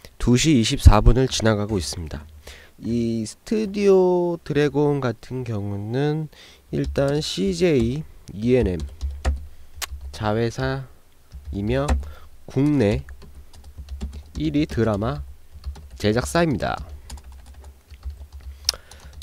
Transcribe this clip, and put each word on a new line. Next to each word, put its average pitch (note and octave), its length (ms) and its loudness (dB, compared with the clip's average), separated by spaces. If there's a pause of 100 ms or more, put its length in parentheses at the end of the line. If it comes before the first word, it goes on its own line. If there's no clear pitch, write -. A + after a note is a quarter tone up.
(180)
두 A#2+ 180 4
시 C3+ 260 6
이십사 A2 400 8
분을 B2+ 260 6
지나가고 G#2+ 500 0
있습니다. D2+ 480 -8 (540)
이 A2+ 480 -2
스튜디오 F#3+ 1080 2
드래곤 C#3+ 640 2
같은 B2+ 420 -4
경우는 A2+ 880 -2 (420)
일단 C#3 500 0
씨제이 D#3+ 840 0 (300)
이엔엠 G#2+ 460 2 (1300)
자회사이며 A#2 1700 -4 (600)
국내 C3+ 560 2 (1400)
일 D3 160 -2
위 D3 100 2
드라마 A2+ 560 0 (760)
제작사입니다. A2+ 800 0 (2500)